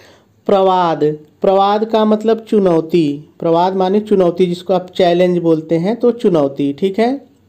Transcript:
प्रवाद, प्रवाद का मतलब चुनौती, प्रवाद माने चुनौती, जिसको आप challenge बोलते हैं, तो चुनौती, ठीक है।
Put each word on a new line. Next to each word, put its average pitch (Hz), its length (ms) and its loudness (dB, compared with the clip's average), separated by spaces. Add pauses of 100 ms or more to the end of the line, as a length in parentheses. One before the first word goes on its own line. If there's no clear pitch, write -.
(460)
प्रवाद, 185 580 2 (380)
प्रवाद 202 440 2
का 220 200 0
मतलब 220 440 0
चुनौती, 160 800 0 (100)
प्रवाद 170 360 0
माने 190 240 0
चुनौती, 185 460 0
जिसको 175 280 -4
आप 180 220 -2
challenge 180 420 2
बोलते 165 380 0
हैं, 185 200 -2
तो 240 160 0
चुनौती, 147 640 0
ठीक 190 260 -4
है। 262 260 -2 (240)